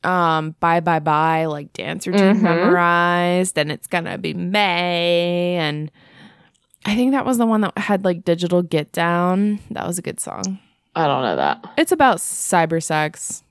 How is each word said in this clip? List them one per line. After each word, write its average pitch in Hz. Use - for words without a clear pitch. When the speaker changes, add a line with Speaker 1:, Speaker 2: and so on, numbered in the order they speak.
Speaker 1:
um, 160
Bye 170
Bye 165
Bye, 160
like, 147
dance -
routine 196
Speaker 2:
Mm-hmm. 214
Speaker 1:
memorized, 175
and 151
It's -
Gonna 170
Be 175
May, 175
and 151
I 208
think 247
that 277
was 254
the 233
one 220
that 185
had, 202
like, 175
Digital 175
Get 160
Down. 180
That -
was 175
a 190
good -
song. -
Speaker 2:
I 160
don't 139
know 98
that. 69
Speaker 1:
It's 311
about 262
cyber 165
sex. -